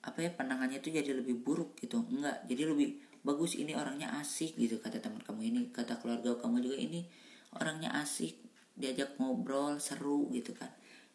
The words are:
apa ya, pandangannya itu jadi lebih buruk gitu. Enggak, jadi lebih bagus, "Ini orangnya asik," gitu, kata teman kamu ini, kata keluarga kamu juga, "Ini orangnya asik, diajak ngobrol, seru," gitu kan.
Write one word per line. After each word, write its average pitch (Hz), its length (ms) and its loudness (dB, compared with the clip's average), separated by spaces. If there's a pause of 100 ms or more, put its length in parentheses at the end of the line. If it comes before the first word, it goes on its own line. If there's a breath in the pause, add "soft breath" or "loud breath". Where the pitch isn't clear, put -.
apa 165 160 -2
ya, 170 80 2
pandangannya 131 480 0
itu 151 80 -4
jadi 143 320 2
lebih 123 240 0
buruk 160 320 0
gitu. 120 320 0
Enggak, 135 400 0
jadi 123 220 2
lebih 143 260 4 (300 loud breath)
bagus, 147 340 2
"Ini 151 160 0
orangnya 143 400 -2
asik," 147 400 -2
gitu, 113 240 2
kata - 240 -4
teman 110 160 -6
kamu 110 200 -6 (120)
ini, 123 160 4
kata 120 320 -4
keluarga 120 380 0
kamu 123 260 2
juga, 135 160 0
"Ini 170 240 -2 (560 loud breath)
orangnya 156 320 0
asik, - 480 -2 (320)
diajak 135 480 -2
ngobrol, 135 560 2
seru," 143 560 2
gitu 123 240 -2
kan. - 160 -10 (420 loud breath)